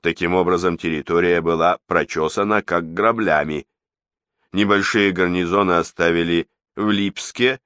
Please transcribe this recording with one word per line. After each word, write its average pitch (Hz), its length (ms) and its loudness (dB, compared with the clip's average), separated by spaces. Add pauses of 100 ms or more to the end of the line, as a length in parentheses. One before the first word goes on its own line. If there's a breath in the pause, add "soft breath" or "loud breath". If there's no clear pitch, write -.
Таким 85 340 -2
образом, 90 420 2
территория 85 640 0
была 82 460 0
прочесана 90 760 -2
как 85 300 -4
граблями. 82 720 0 (880)
Небольшие 101 600 2
гарнизоны 90 600 0
оставили 85 760 0 (260)
в 107 160 -2
Липске 104 760 -2